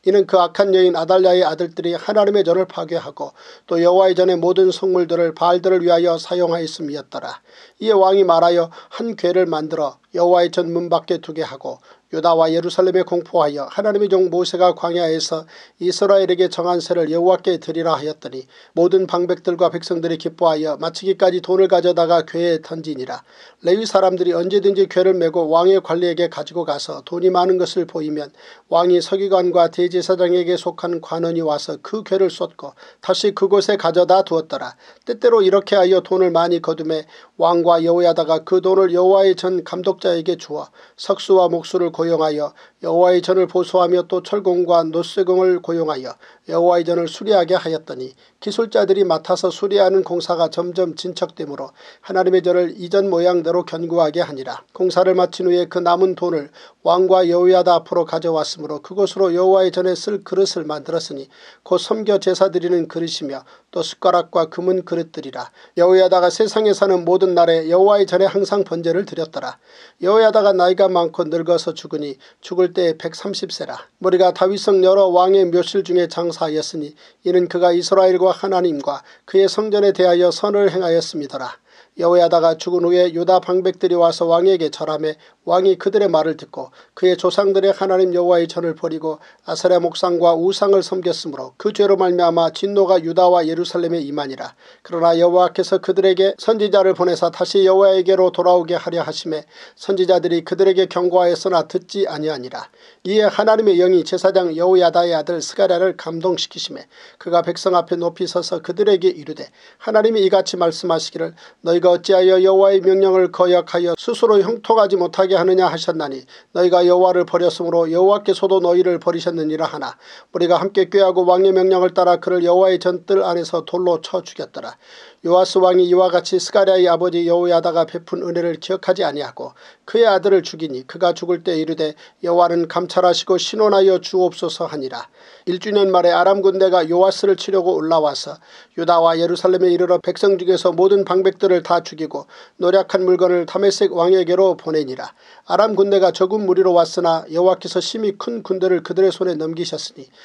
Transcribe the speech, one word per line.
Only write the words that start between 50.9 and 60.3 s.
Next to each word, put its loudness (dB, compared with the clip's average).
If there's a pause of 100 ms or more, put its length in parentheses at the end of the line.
진척되므로 -10 (300)
하나님의 2
전을 0
이전 0
모양대로 0
견고하게 -2
하니라. -8 (100)
공사를 0
마친 0
후에 2
그 -6
남은 2
돈을 -6 (340)
왕과 4
여호야다 4
앞으로 -2
가져왔으므로 -6
그것으로 -2
여호와의 2
전에 -2
쓸 -8
그릇을 -2